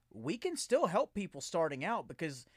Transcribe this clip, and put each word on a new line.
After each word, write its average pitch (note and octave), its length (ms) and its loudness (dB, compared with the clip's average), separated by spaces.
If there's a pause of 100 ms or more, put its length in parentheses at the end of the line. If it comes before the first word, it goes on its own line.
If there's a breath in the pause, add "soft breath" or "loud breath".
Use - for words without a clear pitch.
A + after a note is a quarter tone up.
(120)
we C#3+ 260 -4
can F4 180 -2
still C#4 300 4
help G3 280 2
people F3+ 260 -6
starting D3+ 440 0
out F#3+ 240 -2
because C#3 380 -6 (100)